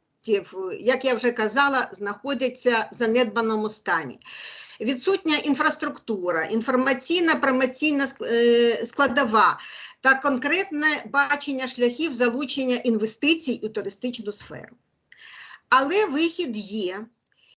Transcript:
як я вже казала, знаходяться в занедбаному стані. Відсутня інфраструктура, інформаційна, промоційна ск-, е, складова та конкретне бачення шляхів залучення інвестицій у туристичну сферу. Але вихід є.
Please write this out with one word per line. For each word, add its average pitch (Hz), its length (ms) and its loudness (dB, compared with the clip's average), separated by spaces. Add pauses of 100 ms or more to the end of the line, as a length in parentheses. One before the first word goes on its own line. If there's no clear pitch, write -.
(800)
як 247 240 0
я 254 100 2
вже 240 180 0
казала, 247 600 0
знаходяться 240 1000 -2
в - 20 -16
занедбаному 220 720 2
стані. 165 500 -4 (640)
Відсутня 302 560 2
інфраструктура, 247 1080 -2
інформаційна, 262 920 0
промоційна 269 720 0
ск-, - 180 -10
е, 233 600 4
складова 226 720 4 (420)
та 262 140 4
конкретне 294 960 0
бачення 277 560 0
шляхів 247 460 0
залучення 247 600 0
інвестицій 240 840 0
у 214 60 -6
туристичну 208 640 -6
сферу. - 440 -16 (920)
Але 285 380 4
вихід 320 500 -2
є. 202 500 -6 (520)